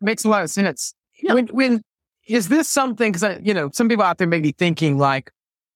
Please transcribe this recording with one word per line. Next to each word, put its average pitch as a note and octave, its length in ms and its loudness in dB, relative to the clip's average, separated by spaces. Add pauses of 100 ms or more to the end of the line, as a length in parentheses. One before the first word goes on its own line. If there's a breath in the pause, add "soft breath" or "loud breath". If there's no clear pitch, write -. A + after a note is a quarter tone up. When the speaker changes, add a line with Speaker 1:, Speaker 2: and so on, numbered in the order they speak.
Speaker 1:
makes G#3 220 -2
a G#3+ 60 2
lot G3+ 140 2
of D#3+ 60 -6
sense. - 460 -4 (260)
Speaker 2:
Yeah. G4 120 0
Speaker 1:
When, B3 140 2
when, A#3+ 340 0 (440)
is A3 220 -2
this D4 220 2
something, A#3+ 440 0
'cause F3 100 -4
I, G3+ 200 -2
you G#3 100 0
know, D3+ 180 -2
some A#3 180 0
people G#3+ 140 2
out F3 140 0
there F3+ 100 0
may E3+ 120 0
be D3+ 140 0
thinking D#3+ 440 0
like, C3+ 340 0 (440)